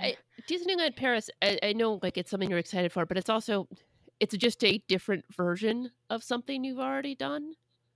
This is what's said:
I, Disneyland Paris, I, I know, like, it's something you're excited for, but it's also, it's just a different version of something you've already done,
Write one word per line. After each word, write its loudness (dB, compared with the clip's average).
I, -2
Disneyland 0
Paris, 0
I, 4
I 2
know, 2
like, 0
it's -4
something 0
you're 2
excited 0
for, 0
but -2
it's -2
also, 0
it's 2
just 2
a 6
different 0
version 0
of -4
something -4
you've -4
already -4
done, -6